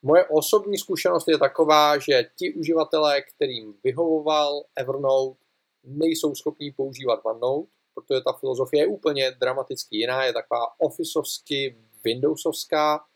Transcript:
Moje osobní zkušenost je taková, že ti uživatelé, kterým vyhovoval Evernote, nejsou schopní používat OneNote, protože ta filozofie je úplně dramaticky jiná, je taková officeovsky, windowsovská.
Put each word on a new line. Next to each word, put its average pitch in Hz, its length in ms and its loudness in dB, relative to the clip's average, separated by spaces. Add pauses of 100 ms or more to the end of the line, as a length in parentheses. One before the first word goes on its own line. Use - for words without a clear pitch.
Moje 160 220 6
osobní 196 540 2
zkušenost 175 500 0
je 160 100 4
taková, 147 600 4
že 131 280 2 (100)
ti 175 180 -6
uživatelé, 151 680 0
kterým 113 520 -6 (100)
vyhovoval 151 760 0 (140)
Evernote, 135 600 0 (480)
nejsou 151 500 -2
schopní 147 360 -8
používat 131 520 -4
OneNote, 123 460 -4 (260)
protože - 260 -4
ta 131 120 -2
filozofie 131 500 0
je 160 40 4
úplně 147 440 -2
dramaticky 131 680 -6
jiná, 127 280 0
je 123 80 0
taková 117 480 -4
officeovsky, 143 960 -4 (280)
windowsovská. 151 1000 0 (120)